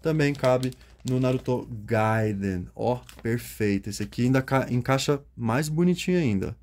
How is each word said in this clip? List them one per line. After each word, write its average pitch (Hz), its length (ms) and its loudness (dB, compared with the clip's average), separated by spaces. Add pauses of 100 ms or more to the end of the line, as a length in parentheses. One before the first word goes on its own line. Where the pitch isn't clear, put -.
Também 151 320 2
cabe 127 400 2 (360)
no 127 100 2
Naruto 127 480 0 (180)
Gaiden. 107 880 0
Ó, - 240 0 (220)
perfeito. 113 680 -2
Esse 104 140 -6
aqui 120 200 -2
ainda 131 180 4
ca-, 135 280 0
encaixa 131 520 0 (160)
mais 120 320 -2
bonitinho 175 480 0
ainda. 98 460 0